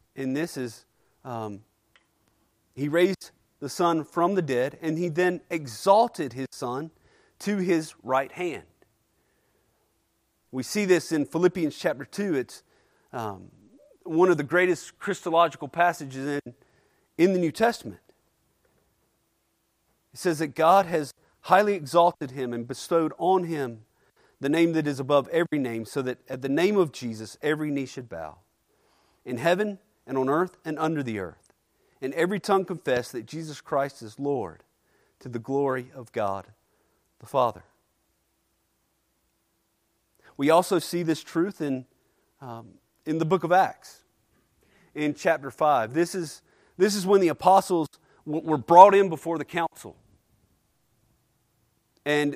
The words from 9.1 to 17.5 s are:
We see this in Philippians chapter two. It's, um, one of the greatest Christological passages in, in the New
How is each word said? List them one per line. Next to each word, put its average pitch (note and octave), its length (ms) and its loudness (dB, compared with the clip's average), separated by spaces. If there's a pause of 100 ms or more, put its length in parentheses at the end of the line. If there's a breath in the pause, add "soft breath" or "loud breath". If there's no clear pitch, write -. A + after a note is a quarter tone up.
We C3+ 120 -6
see G#3 220 -4
this F3 260 2
in D3+ 140 0
Philippians E3+ 520 -2
chapter C3+ 280 -4
two. G3 300 -4
It's, - 280 -6 (480)
um, G2+ 400 -10 (520)
one F3 260 4
of E3+ 80 4
the D3 60 -2
greatest F3 560 0
Christological E3 680 -2
passages C#3+ 800 -2
in, A#2+ 80 -16 (640)
in F#3 160 4
the F3+ 60 0
New E3 120 -2